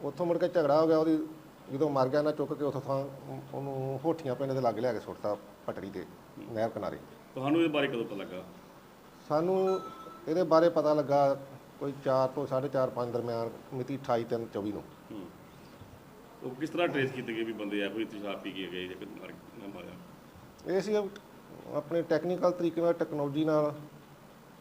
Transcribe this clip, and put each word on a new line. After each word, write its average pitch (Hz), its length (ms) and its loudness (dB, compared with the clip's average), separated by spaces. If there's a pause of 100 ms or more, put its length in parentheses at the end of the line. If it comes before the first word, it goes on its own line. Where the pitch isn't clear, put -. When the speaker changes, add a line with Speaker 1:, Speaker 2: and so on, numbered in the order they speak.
Speaker 1:
ਉੱਥੋਂ 156 240 -2
ਮੁੜ 170 120 4
ਕੇ 170 100 4
ਝਗੜਾ 151 320 6
ਹੋ 160 60 8
ਗਿਆ, 160 120 8
ਉਹਦੀ 160 200 6 (540)
ਜਦੋਂ 143 180 2
ਮਰ 131 180 4
ਗਿਆ 147 140 4
ਨਾ 151 100 2
ਚੁੱਕ 147 220 -2
ਕੇ 139 100 -4
ਉੱਥੋਂ 135 160 0
ਥਾਂ 139 260 -2 (480)
ਉਹਨੂੰ 135 500 -4
ਹੋਠੀਆਂ 156 300 0
ਪਿੰਡ 135 180 -2
ਦੇ 131 80 0
ਲਾਗੇ 113 200 2
ਲਿਆ 123 120 2
ਕੇ 104 80 -2
ਸੁੱਟਤਾ 98 360 -4 (300)
ਪਟੜੀ 98 240 -8
ਤੇ, 95 100 -8
Speaker 2:
ਹੂੰ। - 540 -14
Speaker 1:
ਨਹਿਰ 110 140 2
ਕਿਨਾਰੇ। 87 280 -6 (380)
Speaker 2:
ਤੁਹਾਨੂੰ 143 260 2
ਇਹਦੇ 160 120 2
ਬਾਰੇ 143 140 2
ਕਦੋਂ 120 180 -2
ਪਤਾ 104 120 -8
ਲੱਗਾ? 92 280 -8 (840)
Speaker 1:
ਸਾਨੂੰ 190 520 2 (480)
ਇਹਦੇ 170 140 2
ਬਾਰੇ 160 260 8
ਪਤਾ 156 260 4
ਲੱਗਾ 139 460 4 (400)
ਕੋਈ 139 120 -4 (120)
ਚਾਰ 131 240 4
ਤੋਂ 135 180 -4
ਸਾਢੇ 135 220 0
ਚਾਰ, 131 220 2
ਪੰਜ 120 220 -4
ਦਰਮਿਆਨ, 117 380 -2 (240)
ਮਿਤੀ 131 220 -4
ਅਠਾਈ 123 280 0
ਤਿੰਨ 117 300 -2
ਚੌਵੀ 104 180 -2
ਨੂੰ। 92 100 -8 (300)
Speaker 2:
ਹੂੰ। 104 80 -10 (1200)
ਉਹ 127 80 -6
ਕਿਸ 151 200 -6
ਤਰ੍ਹਾਂ 170 180 2
ਟਰੇਸ 135 220 2
ਕੀਤੇ 120 240 -6
ਗਏ 113 100 0
ਵੀ 113 80 -4
ਬੰਦੇ 104 260 -2
ਇਹੋ 98 160 -2
ਜਿਹੀ 110 260 -4
ਸ਼ਰਾਬ 98 200 -6
ਪੀ 98 120 -8
ਕੇ 92 200 -6
ਗਏ 90 160 -6
ਜਾਂ 90 100 -12
ਕਿਤੇ 98 220 -14
ਮਾਰ-, 90 120 -12
ਨਾ 98 420 -14
ਮਾਰਿਆ? - 1040 -8
Speaker 1:
ਇਹ 190 40 4
ਸੀ 208 140 0 (800)
ਆਪਣੇ - 280 0
ਟੈਕਨੀਕਲ 175 480 2
ਤਰੀਕੇ 175 300 -2
ਨਾਲ, 170 120 4
ਟੈਕਨੋਲੋਜੀ 151 520 0
ਨਾਲ 151 300 2 (880)